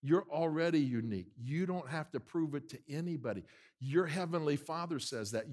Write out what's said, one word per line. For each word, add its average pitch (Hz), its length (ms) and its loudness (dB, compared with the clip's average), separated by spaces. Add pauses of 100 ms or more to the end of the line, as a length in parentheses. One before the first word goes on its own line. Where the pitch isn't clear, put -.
You're 170 280 4
already 160 500 4
unique. 113 560 0
You 143 300 -2
don't 180 220 -4
have 156 240 -4
to 135 80 -2
prove 160 340 -2
it 143 160 -4
to 127 80 -12 (100)
anybody. 143 540 -4 (380)
Your 151 260 4
heavenly 160 500 0
Father 160 420 -4
says 110 340 -4
that 110 200 -2